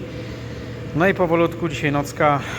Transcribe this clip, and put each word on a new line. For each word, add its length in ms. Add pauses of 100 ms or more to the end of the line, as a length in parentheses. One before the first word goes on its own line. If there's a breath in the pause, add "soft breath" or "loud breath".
(960 loud breath)
No 120
i 60
powolutku 540
dzisiaj 240
nocka, 480 (180 loud breath)